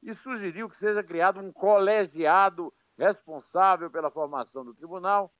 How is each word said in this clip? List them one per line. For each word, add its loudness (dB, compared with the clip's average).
e -14
sugeriu -10
que -20
seja -2
criado 0
um -12
colegiado 2
responsável 0
pela -4
formação -8
do -18
tribunal -4